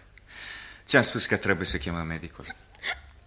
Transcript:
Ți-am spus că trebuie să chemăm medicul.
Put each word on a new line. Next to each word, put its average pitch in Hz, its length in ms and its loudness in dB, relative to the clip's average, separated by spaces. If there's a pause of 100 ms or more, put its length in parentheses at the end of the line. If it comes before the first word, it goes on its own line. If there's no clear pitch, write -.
(880)
Ți-am 131 160 6
spus - 240 4
că 107 100 2
trebuie 92 300 0
să - 100 4
chemăm 85 300 -6
medicul. 82 480 -12 (720)